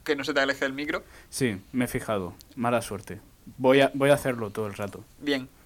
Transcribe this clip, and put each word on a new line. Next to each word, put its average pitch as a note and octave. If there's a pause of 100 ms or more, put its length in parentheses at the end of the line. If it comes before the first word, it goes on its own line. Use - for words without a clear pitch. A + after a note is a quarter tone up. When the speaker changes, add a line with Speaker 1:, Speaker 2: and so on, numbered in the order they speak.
Speaker 1:
que D3
no C3+
se D3+
te C#3
aleje C3+
el C3+
micro. D3 (260)
Speaker 2:
Sí, A2 (120)
me B2
he A#2
fijado. G2+ (220)
Mala A#2+
suerte. G2 (380)
Voy C3
a, C3+
voy C#3
a D3
hacerlo A#2+
todo A2
el G2+
rato. G2 (160)
Speaker 1:
Bien. C3+ (180)